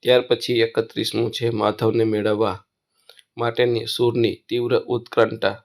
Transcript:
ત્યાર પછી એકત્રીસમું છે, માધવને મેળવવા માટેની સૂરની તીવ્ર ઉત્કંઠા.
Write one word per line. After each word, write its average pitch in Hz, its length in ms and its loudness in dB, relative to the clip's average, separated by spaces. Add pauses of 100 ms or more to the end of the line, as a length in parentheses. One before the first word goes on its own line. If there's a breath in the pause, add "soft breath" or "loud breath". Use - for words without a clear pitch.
ત્યાર 123 220 4
પછી 117 380 0
એકત્રીસમું 113 680 -2
છે, 117 220 -4
માધવને 110 520 0
મેળવવા 107 520 0 (800 soft breath)
માટેની 117 500 0
સૂરની 117 560 0
તીવ્ર 120 300 -4 (160)
ઉત્કંઠા. 113 760 0